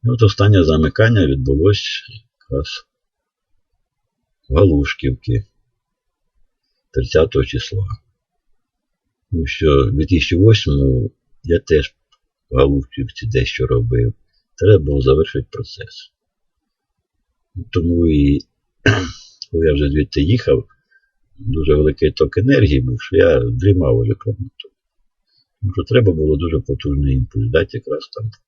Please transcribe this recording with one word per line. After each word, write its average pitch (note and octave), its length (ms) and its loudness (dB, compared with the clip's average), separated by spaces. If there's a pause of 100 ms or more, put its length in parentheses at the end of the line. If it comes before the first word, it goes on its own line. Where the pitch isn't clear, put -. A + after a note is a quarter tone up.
І A#2+ 60 0
от A2+ 140 2
останнє G2+ 400 4
замикання D#2+ 640 2
відбулось C#2 760 -2 (360)
якраз - 460 -10 (1600)
в C2+ 60 -2
Галушківці C#2+ 880 0 (1500)
тридцятого C2 540 0
числа. G2 420 -6 (1400)
Тому D#2+ 140 -4
що C#2 420 2
в G#1 40 -2
дві D2 140 -2
тисячі E2+ 300 0
восьмому C#2 760 2 (320)
я E2 160 0
теж - 360 -2 (540)
в B1 80 -2
Галушківці C2+ 720 -2
дещо B1+ 400 -4
робив. A#1 460 -2 (420)
Треба F#2 280 4
було C#2+ 180 0
завершити C2+ 500 0
процес. - 640 -16 (1600)
Тому E2+ 360 0
і C#2+ 320 2 (440)
<clears throat> - 680 -4
коли E2 140 -2
я D2+ 80 2
вже C#2+ 160 0
звідти D2 320 -2
їхав, D#2 460 0 (680)
дуже D2+ 380 -2
великий D2+ 360 0
ток - 260 -2
енергії G#2+ 440 2
був, A2+ 200 -4
що - 140 -8
я E2+ 240 4
дрімав B1+ 580 0
уже A1+ 160 -2
прямо - 240 -8
тут. - 340 -16 (880)
Тому G2 120 -4
що - 100 -4
треба A2+ 300 2
було D#2 240 0
дуже D#2+ 220 -2
потужний C#2 560 -4
імпульс A#1+ 360 -4
дати G2+ 260 -2
якраз - 400 -10
там A2 140 -10 (160)